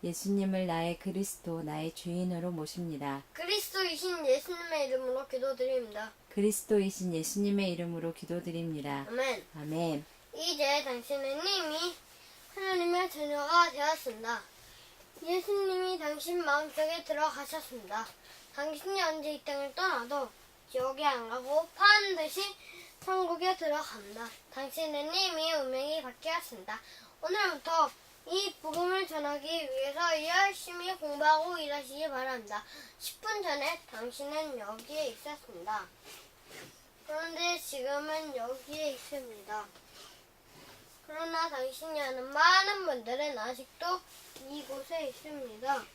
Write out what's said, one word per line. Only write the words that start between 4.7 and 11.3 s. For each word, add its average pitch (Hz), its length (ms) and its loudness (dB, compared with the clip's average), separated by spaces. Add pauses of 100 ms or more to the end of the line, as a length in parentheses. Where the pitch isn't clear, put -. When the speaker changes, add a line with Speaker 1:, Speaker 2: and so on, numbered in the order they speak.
Speaker 2:
이름으로 262 380 0
기도드립니다. 254 880 -2 (160)
Speaker 1:
그리스도이신 196 840 4
예수님의 202 560 2
이름으로 165 420 -2
기도드립니다. 165 960 -2
Speaker 2:
아멘. 240 340 0 (120)
Speaker 1:
아멘. 156 500 0 (320)
Speaker 2:
이제 294 460 2
당신은 269 640 -2